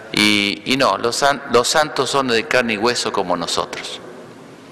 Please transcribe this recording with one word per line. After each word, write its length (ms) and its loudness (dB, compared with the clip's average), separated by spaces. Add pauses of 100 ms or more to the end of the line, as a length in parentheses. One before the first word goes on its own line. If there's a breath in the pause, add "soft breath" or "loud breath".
(120)
y, 540 2
y 100 0
no, 220 2
los 180 -2
san-, 340 2
los 160 4
santos 440 0
son 180 0
de 180 2
carne 280 2
y 20 -4
hueso 340 0
como 240 0
nosotros. 640 -6 (720 loud breath)